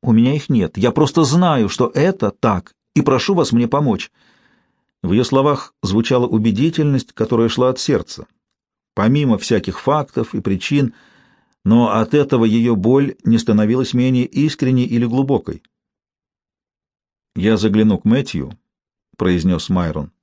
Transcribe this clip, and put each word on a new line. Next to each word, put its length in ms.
"У 80
меня 240
их 140
нет. 280
Я 140
просто 320
знаю, 440
что 280
это 340
так, 440
и 60
прошу 320
вас 180
мне 160
помочь". 440
В 120
её 100
словах 580
звучала 460
убедительность, 840
которая 360
шла 200
от 100
сердца. 480
Помимо 420
всяких 420
фактов 560
и 60
причин, 520
но 340
от 160
этого 320
её 300
боль 480
не 140
становилась 560
менее 320
искренней 600
или 200
глубокой. 580
"Я 220
загляну 400
к 80
Мэтью", 520
произнёс 520
Майрон. 420